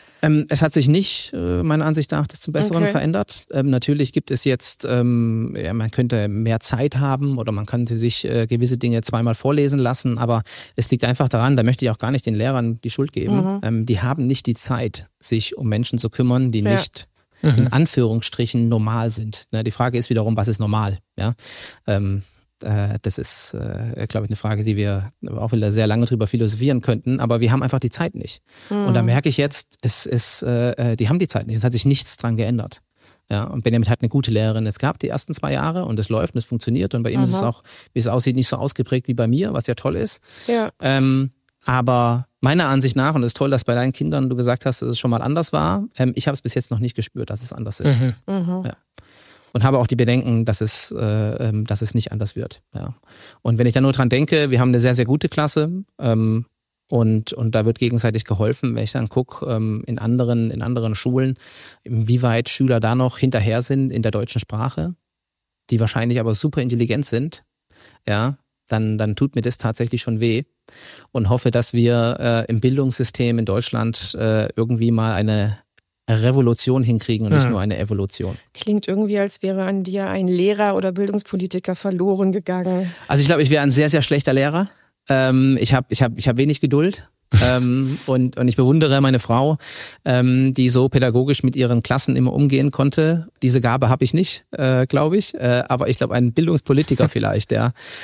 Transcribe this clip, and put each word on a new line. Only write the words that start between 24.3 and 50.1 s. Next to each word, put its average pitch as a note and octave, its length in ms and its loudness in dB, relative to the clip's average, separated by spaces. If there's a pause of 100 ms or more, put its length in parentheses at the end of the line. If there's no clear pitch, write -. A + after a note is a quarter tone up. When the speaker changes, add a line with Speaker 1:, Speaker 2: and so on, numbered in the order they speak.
Speaker 1:
Frage, G#2+ 260 -2
die G#2+ 140 0
wir G2+ 340 -2 (180)
auch A2+ 220 -6
wieder G#2+ 220 2
sehr A2 120 2
lange A2 200 2
drüber A2+ 200 0
philosophieren A#2 540 0
könnten, B2 400 0
aber A#2 220 0
wir A#2 100 4
haben C3+ 100 2
einfach C3 180 0
die B2 100 -2
Zeit - 260 -4
nicht. - 260 -12 (280)
Und G3+ 240 0
da A#2 80 4
Speaker 2:
Mhm. A2+ 60 2
Speaker 1:
merke B2+ 200 2
ich C#3 80 2
jetzt, - 460 -2
es - 240 -2
ist, - 380 -2
äh, A#2+ 500 0
äh, - 20 0
die A2 140 0
haben E3 100 2
die F3+ 80 2
Zeit G#2+ 200 -4
nicht, A2+ 100 -2
es G#2+ 80 0
hat B2 80 2
sich A#2 120 -2
nichts C#3 300 0
dran A#2 220 -2
geändert. A2+ 440 -4 (480)
Ja, G#2 140 -2
und B2 220 -8
Benjamin A#2 240 4
hat A#2+ 120 0
eine A#2 80 0
gute C3+ 220 0
Lehrerin, A2 340 2
es G#2 140 -4
gab C#3 200 -2
die - 100 -4
ersten - 240 -6
zwei C#3+ 180 -4
Jahre D#3 320 -2
und A2+ 160 -4
es G#2 80 -2
läuft - 260 -2
und B2 60 -4
es A#2 60 -6
funktioniert B2 500 -2
und A#2 80 -2
bei A#2 80 -2
ihm C3 120 0
ist A#2+ 100 2
es G2 80 0
Speaker 2:
Mhm. A2+ 60 -2
Speaker 1:
auch, - 160 -6 (280)
wie - 80 -2
es A2+ 80 -2
aussieht, B2 300 0
nicht C3 100 0
so - 80 -2
ausgeprägt B2+ 540 -4
wie C3 40 -2
bei A#2 140 0
mir, D#3+ 240 0
was C#3+ 160 -4
ja A#2+ 80 -2
toll D3 220 -4
ist. - 240 -6 (260)
Speaker 2:
Ja. A3+ 220 0 (100)
Speaker 1:
Ähm, C3+ 520 0 (340)
aber B2 640 2 (120)
meiner D3+ 280 2
Ansicht C3+ 280 2
nach, C#3 200 2
und C3 80 2
es A#2+ 80 0
ist - 60 -12
toll, C#3 120 0
dass C3+ 160 0
bei A#2+ 80 0
deinen B2 180 0
Kindern C#3+ 380 -2
du B2+ 60 -2
gesagt B2 320 0
hast, B2+ 160 -4
dass B2 60 -2
es A#2+ 100 -2
schon B2+ 100 0
mal A#2 140 2
anders D#3 280 -2
war, E3 320 0 (140)
ähm, B2+ 180 2
ich - 120 -4
hab's C#3 140 -2
bis - 120 -4
jetzt - 180 -4
noch A2+ 80 -2
nicht A#2+ 160 -2
gespürt, A2+ 360 -6
dass G#2+ 100 -8
es B2 100 -14
anders A2 280 -10
ist. C3+ 200 2
Speaker 3:
Mhm. B2+ 140 0 (140)
Speaker 2:
Mhm. F#3 380 -4
Speaker 1:
Ja. - 60 -6 (840)
Und G#2+ 80 4
habe C3+ 160 4
auch A#2+ 80 2
die - 80 -2
Bedenken, A#2+ 480 2